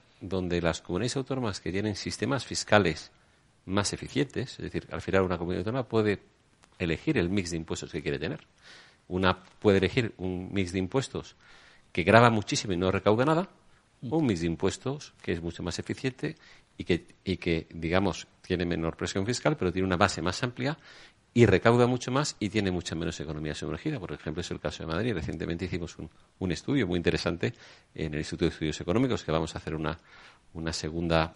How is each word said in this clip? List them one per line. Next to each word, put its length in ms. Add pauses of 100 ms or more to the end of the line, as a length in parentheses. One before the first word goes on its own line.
(200)
donde 400
las 200
comunidades 360
autónomas 440
que 100
tienen 240
sistemas 500
fiscales 680 (540)
más 260
eficientes, 640
es 60
decir, 260
al 120
final 200
una 160
comunidad 220
autónoma 280
puede 320 (600)
elegir 360
el 140
mix 200
de 80
impuestos 340
que 100
quiere 160
tener. 220 (640)
Una 320
puede 400
elegir 380
un 360
mix 200
de 60
impuestos 580 (560)
que 100
grava 280
muchísimo 420
y 40
no 140
recauda 340
nada, 240 (600)
o 80
un 80
mix 160
de 60
impuestos 760
que 120
es 100
mucho 200
más 160
eficiente 580 (420)
y 60
que, 220 (160)
y 140
que, 320
digamos, 580 (140)
tiene 240
menor 320
presión 300
fiscal, 320
pero 120
tiene 140
una 140
base 240
más 200
amplia 360 (560)
y 100
recauda 420
mucho 240
más 280
y 100
tiene 220
mucha 240
menos 260
economía 340
sumergida. 460
Por 120
ejemplo, 280
es 100
el 80
caso 260
de 20
Madrid. 260
Recientemente 540
hicimos 320
un, 100 (300)
un 120
estudio 360
muy 100
interesante 560 (420)
en 200
el 60
Instituto 260
de 60
Estudios 280
Económicos, 420
que 100
vamos 220
a 40
hacer 160
una, 240 (560)
una 180
segunda, 640